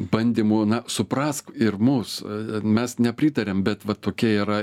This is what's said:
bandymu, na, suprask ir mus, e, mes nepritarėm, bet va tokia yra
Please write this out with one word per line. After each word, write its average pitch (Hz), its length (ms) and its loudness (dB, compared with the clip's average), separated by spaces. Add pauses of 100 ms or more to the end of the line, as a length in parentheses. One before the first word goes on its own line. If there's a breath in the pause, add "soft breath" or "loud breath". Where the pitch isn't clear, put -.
(120)
bandymu, 110 560 2
na, 113 200 0
suprask 135 720 -4
ir 104 200 2
mus, 117 440 0
e, 110 400 -6
mes 110 360 2
nepritarėm, 117 640 0
bet 104 200 -2
va 104 100 -2
tokia 104 500 0
yra 104 180 -2